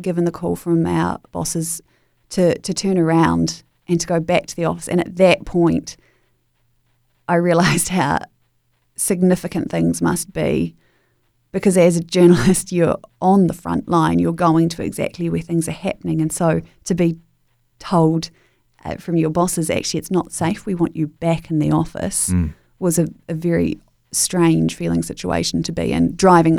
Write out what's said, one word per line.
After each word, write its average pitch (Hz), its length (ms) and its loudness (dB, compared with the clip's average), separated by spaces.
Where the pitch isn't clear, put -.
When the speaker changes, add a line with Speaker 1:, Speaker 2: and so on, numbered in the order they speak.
Speaker 1:
given 175 240 -2
the 170 60 0
call 175 240 -6
from 170 320 0
our - 320 -2
bosses 165 480 -6
to, 175 280 2
to - 160 -8
turn 190 240 -2
around 165 640 2
and 170 140 0
to - 60 -8
go 170 120 0
back 170 280 -2
to - 80 -16
the 165 100 -4
office. 170 220 -6
And - 120 0
at - 180 -6
that 180 280 4
point, 170 500 0
I 165 80 0
realised 170 540 2
how 165 280 0
significant 180 720 0
things 165 320 0
must 170 320 -2
be, 160 420 -2
because 185 260 2
as 175 180 4
a 170 80 -2
journalist, 180 680 4
<laughs> - 0 -
you're 170 260 0
on 190 260 4
the - 60 -2
front - 340 -6
line, 165 320 2
you're 170 140 0
going 165 360 2
to - 140 -8
exactly 175 460 -6
where 165 120 -2
things 165 260 -2
are 160 60 -8
happening. 165 460 -6
And 156 120 -2
so 165 300 0
to 185 100 0
be 170 220 0
told, 165 500 0
uh, - 120 -8
from 170 220 -4
your 160 120 2
bosses, 170 400 -2
"Actually, - 300 -2
it's - 120 -8
not 180 200 -2
safe, 180 340 -4
we 196 100 -4
want 170 200 0
you 156 120 -2
back 165 440 -4
in 156 80 0
the 151 120 2
office," - 580 -2
Speaker 2:
Mm. 87 240 0
Speaker 1:
was 175 200 0
a, 160 80 0
a 175 40 -6
very 165 460 -2
strange 165 640 2
feeling 165 260 -4
situation 165 640 -4
to 165 80 -6
be 165 200 -4
in, 165 240 0
driving 170 440 6